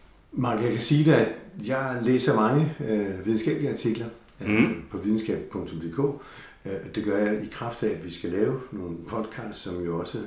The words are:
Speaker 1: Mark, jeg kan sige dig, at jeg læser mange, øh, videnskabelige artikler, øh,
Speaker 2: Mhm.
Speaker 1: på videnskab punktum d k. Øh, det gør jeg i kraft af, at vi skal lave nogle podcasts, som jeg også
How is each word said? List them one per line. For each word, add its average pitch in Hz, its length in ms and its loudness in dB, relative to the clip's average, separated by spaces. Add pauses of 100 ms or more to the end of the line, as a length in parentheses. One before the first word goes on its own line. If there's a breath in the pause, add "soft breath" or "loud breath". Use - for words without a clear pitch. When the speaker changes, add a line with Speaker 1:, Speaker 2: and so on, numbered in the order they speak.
(320 loud breath)
Speaker 1:
Mark, 120 320 0
jeg 120 80 2
kan 113 100 -2
sige 151 240 6
dig, 151 120 8
at 110 140 4 (340)
jeg 131 360 -2
læser 123 340 4
mange, 127 440 4
øh, 98 460 0
videnskabelige 113 460 0
artikler, 110 340 -2 (360)
øh, 98 80 -2
Speaker 2:
Mhm. - 420 2
Speaker 1:
på 101 60 -6
videnskab 104 540 0
punktum 87 280 -8
d 82 140 -8
k. - 60 -2 (640 loud breath)
Øh, 98 300 -8
det 107 80 -2
gør 104 220 2
jeg 107 180 0
i - 80 -6
kraft - 320 -6
af, 110 60 2
at 85 160 -4
vi 87 60 -8
skal - 180 -6
lave 123 300 0 (120)
nogle 87 260 -8 (100)
podcasts, 110 540 -8
som 90 220 -6
jeg 85 80 -2
også 87 360 -4